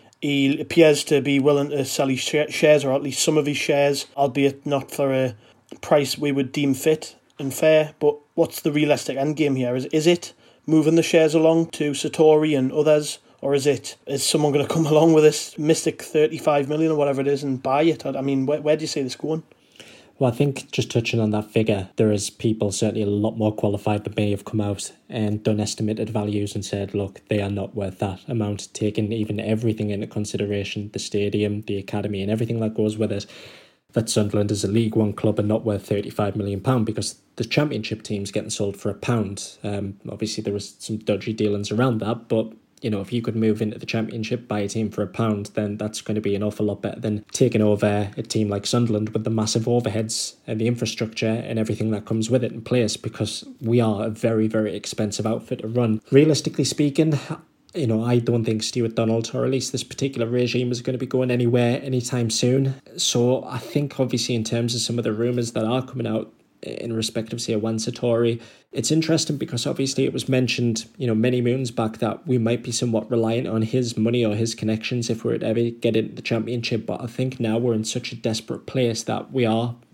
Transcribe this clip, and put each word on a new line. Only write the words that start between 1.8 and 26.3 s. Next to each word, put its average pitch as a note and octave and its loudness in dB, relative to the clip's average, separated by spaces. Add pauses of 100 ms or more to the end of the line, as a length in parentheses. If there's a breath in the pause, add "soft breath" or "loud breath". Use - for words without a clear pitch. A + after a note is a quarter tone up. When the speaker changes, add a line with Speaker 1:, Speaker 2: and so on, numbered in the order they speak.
Speaker 1:
sell C3+ 0
his C3 0
sh-, D3+ 0
shares, D3+ 6
or C3+ 0
at C#3+ 0
least C#3 -4
some D#3 4
of D3 2
his C#3+ 0
shares, C#3+ 2 (100)
albeit C#3 0
not C#3+ -2
for C#3 0
a C3 0 (440 soft breath)
price D3 2
we D3 0
would C3+ 0
deem C#3+ 2
fit D#3 0 (240)
and C3+ -6
fair. D#3 4
But D3 2 (160)
what's - 0
the D#3 -2
realistic D3 0
end C#3+ -2
game C#3+ 2
here? B2 0
Is, B2+ -2
is D3+ 0
it F3 2 (320 soft breath)
moving D#3 4
the E3 6
shares D#3+ 4
along E3 4
to D3 -2
Satori D#3 4
and C3 0
others, D3+ 2 (200 soft breath)
or C#3 0
is C3+ 0
it, - 0 (100)
is C#3+ -4
someone D3+ 2
gonna C#3+ 2
come D#3+ 2
<laughs> D3 2
along D#3+ 8
with D#3 8
this - 4
mystic D#3 0
thirty-five D3+ 2
million D#3 0
or D#3 0
whatever C#3+ 2
it C3+ -2
is C#3+ 0
and C3+ -4
buy C3+ 2
it? D#3+ 2
I, C#3 -4
I C3+ -4
mean, C3+ 0
where, D3 0
where D3+ 2
do D#3 -2
you D#3 -4
see - -4
this B2+ -6
going? D#3+ -4 (760 loud breath)
Speaker 2:
Well, B2+ 4
I A#2+ -12
think C#3+ 0
just A#2+ -2
touching A#2 0
on G#2+ 2
that G#2+ -2
figure, G#2+ 0
there A2 4
is G#2 -2
people A2 -2
certainly A2 0
a G#2 0
lot G#2 0
more G#2+ 0
qualified G#2 -2
than G#2+ -8
me G#2 0
have G2+ -4
come G#2+ -2
out G2+ -4 (180)
and G#2+ -2
done G#2+ 2
estimated A2 -4
values G#2 -2